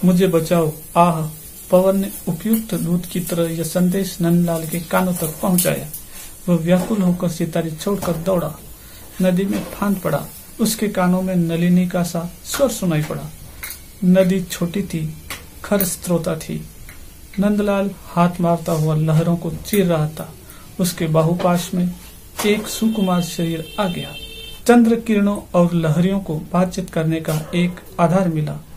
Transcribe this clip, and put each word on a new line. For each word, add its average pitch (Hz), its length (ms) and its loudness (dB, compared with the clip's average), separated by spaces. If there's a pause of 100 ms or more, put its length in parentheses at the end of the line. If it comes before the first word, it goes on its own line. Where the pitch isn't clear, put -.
मुझे 180 220 6
बचाओ, 165 460 2 (240)
आह!" 165 320 4 (420)
पवन 190 260 4
ने 196 140 -2 (160)
उपयुक्त 220 480 -2
दूत 170 300 0
की - 140 -4
तरह 170 240 -2
यह 165 200 -2
संदेश 180 580 0
नंदलाल 170 460 2
के 170 120 -4
कानों 185 340 0
तक 156 280 -6
पहुंचाया। 160 480 0 (600)
वह 175 60 4
व्याकुल 180 420 2
होकर 180 320 2
सितारी 165 420 -4
छोड़कर 185 420 -4
दौड़ा, 160 460 -2 (640)
नदी 185 240 4
में 202 180 -2
फांद 202 340 -2
पड़ा। 151 280 -2 (340)
उसके 220 280 0
कानों 185 340 2
में 185 140 -2
नलिनी 175 520 4
का 180 160 0
सा 175 300 -6 (100)
स्वर - 260 0
सुनाई 160 320 0
पड़ा। 147 300 -6 (760)
नदी 185 360 6
छोटी 180 400 -4
थी, 156 320 -4 (500)
खर 202 200 2
स्रोता 175 520 -2
थी। 156 300 -8 (720)
नंदलाल 202 520 2 (120)
हाथ 175 260 2 (120)
मारता 170 300 2
हुआ 156 240 2
लहरों 160 420 2
को 170 140 -4
चीर 190 340 0
रहा 160 220 2
था। - 260 -10 (460)
उसके 175 280 -2
बाहुपाश 170 680 2
में 180 220 0 (500)
एक 208 220 2
सुकुमार 196 540 2
शरीर 165 580 -4
आ 208 80 2
गया। 156 260 -6 (540)
चंद्र 233 280 8
किरणों 202 580 0
और 175 200 4
लहरियों 170 460 2
को 170 160 -4
बातचीत 180 540 -2
करने 160 320 0
का 156 340 -4
एक 175 160 2 (280)
आधार 175 300 4
मिला। 151 360 -4 (120)